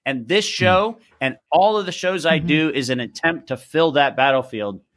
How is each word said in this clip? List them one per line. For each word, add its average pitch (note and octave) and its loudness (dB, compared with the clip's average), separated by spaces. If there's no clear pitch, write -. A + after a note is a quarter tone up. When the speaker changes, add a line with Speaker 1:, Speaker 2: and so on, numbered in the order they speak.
Speaker 1:
And C3 -6
this G#3 0
Speaker 2:
Hmm. - -8
Speaker 1:
show F#3 2
and C3 -2
all G3 4
of G3 -2
the F3+ -6
shows F3+ -4
I D#3+ 2
Speaker 3:
Mm-hmm. D#3+ -4
Speaker 1:
do D#3 2
is B2+ -4
an B2+ -2
attempt E3 -4
to C3 -4
fill D#3+ 0
that C#3 2
battlefield B2+ 0